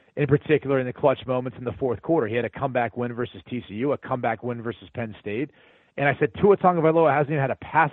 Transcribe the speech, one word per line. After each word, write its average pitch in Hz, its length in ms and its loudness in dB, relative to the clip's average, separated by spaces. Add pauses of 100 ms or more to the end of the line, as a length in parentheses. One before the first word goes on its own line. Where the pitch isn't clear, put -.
(160)
in 147 120 -2
particular 139 520 2
in 127 60 -2
the 123 80 -8
clutch 135 320 0
moments 127 320 -4
in 127 60 -12
the 117 100 -6
fourth 123 300 -4
quarter." 156 240 0
He 110 80 -4
had 120 100 0
a 110 40 -4
comeback 120 480 -4
win 120 160 -4
versus 117 360 -6
T 123 180 -8
C 95 80 -12
U, 131 180 0
a - 40 -4
comeback 120 460 -4
win 120 180 -6
versus 110 320 -10
Penn 113 280 -8
State. 113 280 -6 (480)
And 139 100 2
I 135 120 2
said, 151 200 0
"Tua 196 180 6
Tagovailoa 165 540 4
hasn't 143 200 0
even 151 100 0
had 127 100 0
a 104 40 -4
pass 156 380 0